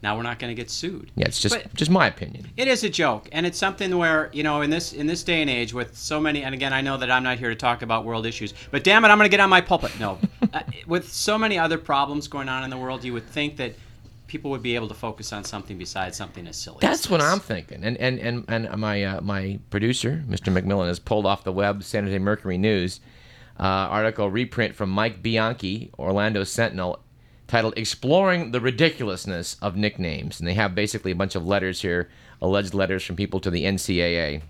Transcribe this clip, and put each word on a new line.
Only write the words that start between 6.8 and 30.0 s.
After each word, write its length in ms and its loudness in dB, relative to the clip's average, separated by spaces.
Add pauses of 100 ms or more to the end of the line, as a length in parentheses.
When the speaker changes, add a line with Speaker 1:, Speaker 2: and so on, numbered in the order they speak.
Speaker 1:
know 160 0
that 140 -2
I'm 120 4
not 160 0
here 120 -2
to 40 -2
talk 280 0
about 240 -2
world 180 -4
issues, 300 -6 (160)
but 120 -2
damn 220 8
it, 40 10
I'm 100 10
gonna 100 8
get 120 6
on 100 8
my 100 8
pulpit. 400 0
No. 240 -2
Speaker 2:
<laughs> 40 2 (240)
Speaker 1:
Uh, 100 -4 (260)
with 240 -2
so 260 0
many 180 2
other 220 2
problems 480 0
going 220 -6
on 160 -2
in 60 -6
the 60 -6
world, 280 -6
you 80 -4
would 160 -6
think 280 -4
that 160 -6 (540)
people 240 -8
would 140 -4
be 100 0
able 140 -4
to 60 -10
focus 380 -8
on 120 -8
something 340 -10
besides 380 -6
something 320 -12
as 80 -14
silly 220 -12
as 20 -4
Speaker 2:
That's 300 0
what 100 4
Speaker 1:
this. 100 4
Speaker 2:
I'm 80 2
thinking. 460 -8
And, 140 -2
and, 200 0
and, 300 -6
and 320 -4
my, 240 0
uh, 160 -4
my 480 -4
producer, 580 0
Mister 240 -2
McMillan, 380 2
has 100 -2
pulled 260 0
off 200 2
the 80 -2
web 320 0
San 200 -2
Jose 140 0
Mercury 400 0
News, 400 2 (640)
uh, 20 -2
article 680 2
reprint 460 -2
from 160 -2
Mike 320 0
Bianchi, 760 0
Orlando 440 2
Sentinel, 560 -2 (480)
titled 300 2
Exploring 760 2
the 100 0
Ridiculousness 1000 -2
of 140 -2
Nicknames. 640 -4